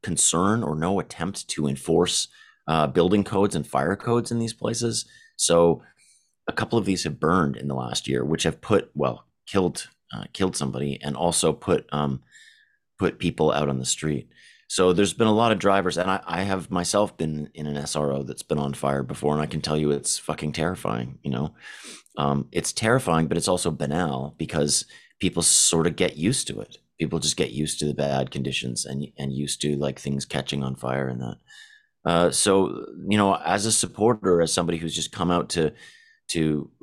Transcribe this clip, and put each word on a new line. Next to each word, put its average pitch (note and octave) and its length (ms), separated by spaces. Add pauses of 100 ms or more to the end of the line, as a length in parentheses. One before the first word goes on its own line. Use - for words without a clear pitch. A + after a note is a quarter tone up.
concern F#2+ 600
or D2+ 120
no F2 240
attempt - 480
to D2 200
enforce, E2 600 (400)
uh, D#2+ 200
building F2+ 360
codes G2 320
and D2 120
fire D2 280
codes A#2 360
in A#2 80
these A2+ 140
places. A#2 520 (300)
So E2+ 480 (640)
a - 60
couple A#2 260
of F#2+ 60
these F#2+ 180
have C#2+ 160
burned D#2 380
in C#2 100
the C2+ 80
last B1 320
year, B1+ 180
which D#2+ 180
have D#2+ 180
put, - 340
well, C2 300 (200)
killed, F#2 420 (240)
uh, G#1 120 (100)
killed F#2 220
somebody C2+ 460
and C#2+ 140
also D#2+ 380
put, - 380
um, C#2+ 300 (760)
put - 220
people D#2+ 320
out D2 180
on C2 80
the C2 80
street. D2 440 (380)
So F#2 260
there's F#2+ 200
been A2+ 140
a G#2+ 60
lot A2+ 180
of G2+ 80
drivers, F#2 360
and F2+ 140
I, F#2+ 160
I F2 160
have F#2+ 300
myself F#2 440
been D2+ 380
in D2+ 140
an D2 100
S D2 180
R D2 160
O C#2 120
that's - 180
been - 160
on C#2 160
fire C#2 300
before, B1+ 300
and D2+ 80
I D2+ 40
can D#2 160
tell D2+ 160
you D2+ 140
it's - 260
fucking D#2 360
terrifying, C2 680
you C#2+ 80
know? C2+ 240 (640)
Um, C#2+ 340
it's - 220
terrifying, E2+ 540
but E2 100
it's E2+ 100
also F2+ 220
banal D2 720
because D2 460 (340)
people E2+ 240
sort - 420
of E2+ 100
get F2 220
used G2 300
to - 140
it. - 160 (220)
People D#2+ 200
just - 180
get D2 140
used D2+ 280
to D2+ 60
the D2 80
bad C2+ 380
conditions B1+ 540
and, C#2 200 (140)
and C#2 120
used C#2 300
to, D2 140
like, C#2 240
things C#2 260
catching C#2 380
on C2 120
fire C2 320
and B1 140
that. A#1 160 (680)
Uh, F2 260
so, G2 540 (220)
you G#2 100
know, G2 180 (100)
as G2+ 200
a A2+ 60
supporter, G#2 680
as E2 100
somebody E2+ 260
who's D#2+ 180
just D#2+ 160
come F2 200
out F2 180
to, D#2+ 240 (540)
to, D#2 420 (140)